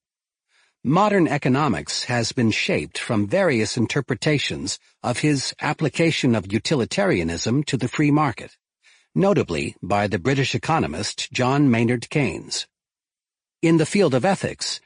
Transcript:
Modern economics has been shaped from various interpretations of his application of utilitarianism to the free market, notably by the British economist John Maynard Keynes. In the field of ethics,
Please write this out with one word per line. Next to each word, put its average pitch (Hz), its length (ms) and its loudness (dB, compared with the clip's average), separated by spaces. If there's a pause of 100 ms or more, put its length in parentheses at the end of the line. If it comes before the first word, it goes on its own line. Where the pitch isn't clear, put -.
(840)
Modern 185 440 4
economics 135 760 0
has 120 280 -2
been 117 200 2
shaped 95 460 -2
from 104 300 -2
various 139 480 0
interpretations 120 1000 -2 (240)
of 120 180 -4
his 147 420 0
application 147 720 0
of 101 180 -4
utilitarianism 113 1120 0
to - 120 -4
the 117 120 -4
free 147 240 0
market, 147 440 -2 (600)
notably 101 640 0
by 101 240 0
the 98 140 -2
British 135 340 0
economist 107 800 -2
John 131 380 2
Maynard 117 400 0
Keynes. - 560 -4 (960)
In 165 140 6
the 156 100 2
field 175 260 2
of 123 100 2
ethics, - 640 -2